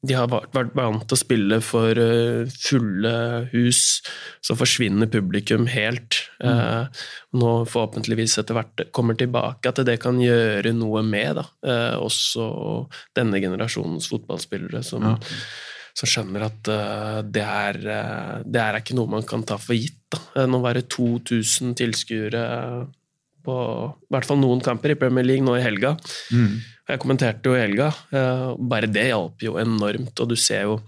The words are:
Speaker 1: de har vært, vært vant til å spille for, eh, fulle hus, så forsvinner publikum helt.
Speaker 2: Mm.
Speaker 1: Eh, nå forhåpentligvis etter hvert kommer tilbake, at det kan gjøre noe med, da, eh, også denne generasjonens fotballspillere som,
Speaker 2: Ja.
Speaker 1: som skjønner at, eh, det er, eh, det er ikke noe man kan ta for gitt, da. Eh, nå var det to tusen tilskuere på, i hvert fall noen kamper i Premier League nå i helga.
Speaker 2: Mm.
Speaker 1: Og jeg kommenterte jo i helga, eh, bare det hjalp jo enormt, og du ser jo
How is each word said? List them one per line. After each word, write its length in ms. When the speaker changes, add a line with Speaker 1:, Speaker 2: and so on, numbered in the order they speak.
Speaker 1:
de 120
har 140
vært, 240
vært 220
vant 300
til 120
å 40
spille 400
for, 320
eh, 560
fulle 1000
hus, 520
så 180
forsvinner 500
publikum 640
helt. 560
Speaker 2:
Mm. 120
Speaker 1:
Eh, 380
nå 340
forhåpentligvis 720
etter 180
hvert 360
kommer 240
tilbake, 520
at 160
det 160
kan 160
gjøre 560
noe 320
med, 320
da, 80
eh, 380
også 920
denne 280
generasjonens 640
fotballspillere 760
som, 200
Speaker 2:
Ja. 160
Speaker 1:
som 180
skjønner 380
at, 220
eh, 540
det 200
er, 340
eh, 680
det 180
er 180
ikke 140
noe 160
man 140
kan 180
ta 160
for 160
gitt, 260
da. 80
Eh, 100
nå 160
var 120
det 140
to 300
tusen 560
tilskuere 1120
på, 520
i 160
hvert 140
fall 120
noen 220
kamper 300
i 40
Premier 300
League 200
nå 120
i 60
helga. 340
Speaker 2:
Mm. 280
Speaker 1:
Og 300
jeg 120
kommenterte 440
jo 100
i 60
helga, 340
eh, 460
bare 280
det 220
hjalp 340
jo 140
enormt, 640
og 80
du 80
ser 280
jo 240